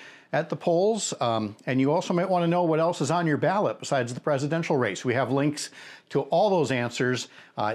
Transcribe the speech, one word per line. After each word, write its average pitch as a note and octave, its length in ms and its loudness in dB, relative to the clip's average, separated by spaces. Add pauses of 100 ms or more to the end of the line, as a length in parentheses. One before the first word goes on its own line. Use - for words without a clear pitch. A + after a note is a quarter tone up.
(340)
at D#3 160 0
the - 80 -2
polls. F#3+ 640 0
Um, A2 340 0 (100)
and C3 140 0
you C3+ 100 2
also F3 240 0
might F3+ 160 0
want F3 140 2
to E3+ 60 2
know F3 140 2
what D#3+ 180 2
else E3+ 180 0
is C#3 100 0
on E3+ 160 0
your D3+ 120 2
ballot F3 420 0
besides B2 340 -2
the A#2+ 60 -10
presidential D#3 560 0
race. A2 300 0
We B2 80 0
have B2 180 0
links C#3+ 380 0 (400)
to C3+ 140 0
all G3 260 2
those E3 200 2
answers, B2 600 0 (280)
uh, G#2+ 180 0